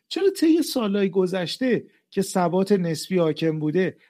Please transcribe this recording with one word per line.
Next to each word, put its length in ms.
چرا 220
طی 320
سالهای 480
گذشته 760
که 120
ثبات 500
نسبی 460
حاکم 420
بوده، 380